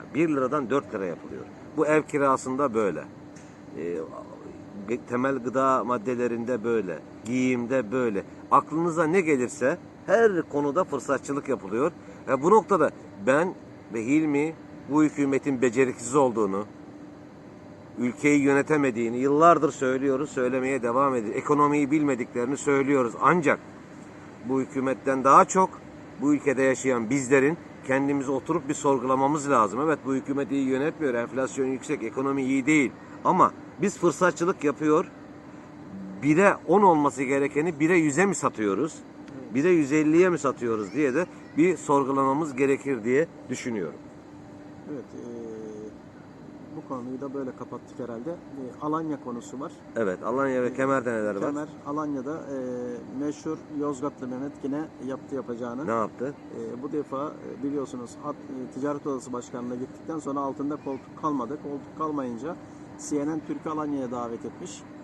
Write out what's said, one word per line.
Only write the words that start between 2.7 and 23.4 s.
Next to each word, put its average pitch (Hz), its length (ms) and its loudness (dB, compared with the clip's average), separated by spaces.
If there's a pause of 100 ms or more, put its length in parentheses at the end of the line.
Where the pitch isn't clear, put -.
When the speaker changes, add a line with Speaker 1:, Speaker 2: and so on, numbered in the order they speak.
Speaker 1:
böyle. 92 300 2 (720)
E, 85 200 -4 (920)
ge-, 117 100 -2 (100)
temel 127 280 0
gıda 131 460 2
maddelerinde 120 800 -2
böyle, 101 360 0 (260)
giyimde 123 640 0
böyle. 117 320 0 (280)
Aklınıza 160 520 2
ne 170 180 4
gelirse 143 560 2 (280)
her 202 360 6
konuda 143 420 0
fırsatçılık 139 640 -2
yapılıyor. 113 420 0 (360)
Ve 131 160 2
bu 175 80 6
noktada 190 400 6 (360)
ben 156 260 4 (400)
ve 110 120 -2
Hilmi 151 480 2 (360)
bu 151 140 4
hükümetin 139 580 0
beceriksiz 123 540 2
olduğunu, 107 500 2 (1300)
ülkeyi 143 420 4
yönetemediğini 135 760 2
yıllardır 147 540 6
söylüyoruz, 135 580 0
söylemeye 131 520 0
devam 131 340 2
ediyoruz. 107 220 -2
Ekonomiyi 147 540 4
bilmediklerini 131 640 0
söylüyoruz. 135 640 2
Ancak 139 380 6 (880)